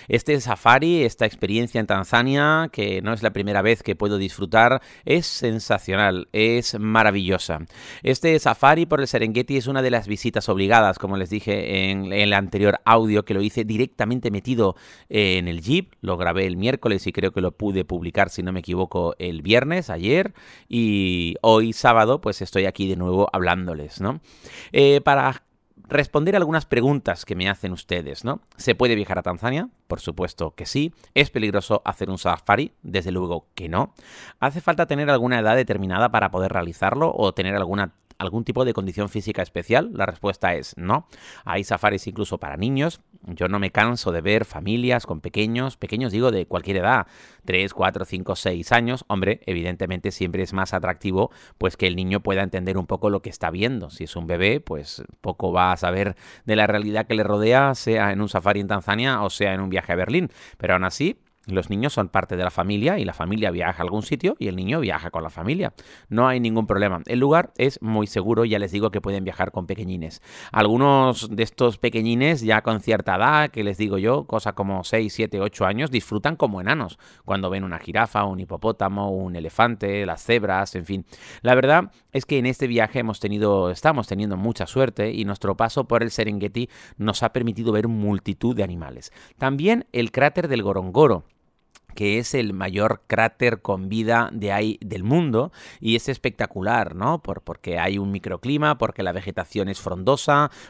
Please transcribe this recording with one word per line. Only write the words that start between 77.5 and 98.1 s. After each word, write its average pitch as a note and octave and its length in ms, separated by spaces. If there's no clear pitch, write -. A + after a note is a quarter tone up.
ven G2 120
una E2+ 140
jirafa, G#2 460
un F#2+ 160
hipopótamo, G2 720
un F#2 240
elefante, G2+ 720
las E2 160
cebras, G2+ 500
en F2 120
fin. F#2+ 200
La B2 100
verdad C#3+ 380
es C3 140
que C#3+ 140
en B2 80
este C3 180
viaje A#2 320
hemos A2+ 220
tenido, G2+ 500
estamos B2+ 380
teniendo G2 280
mucha G2+ 300
suerte A2+ 460
y A2 140
nuestro G2+ 300
paso A#2 320
por A#2 140
el A#2 80
Serengeti G#2 640
nos G#2 240
ha A#2 120
permitido A2+ 380
ver G#2+ 160
multitud G#2 680
de G#2 80
animales. E2 500
También D3 540
el A#2 200
cráter D3+ 360
del A#2+ 160
Gorongoro, F#2+ 640
que G#2 240
es A#2+ 160
el A2+ 180
mayor F#2+ 560
cráter A2+ 540
con F#2+ 260
vida A2+ 460
de G2+ 180
ahí G#2+ 300
del F#2 240
mundo, C#3 480
y A2+ 160
es A#2 140
espectacular, A2 840
¿no? C3 300
Por, - 180
porque E2+ 380
hay F#2+ 180
un G2 140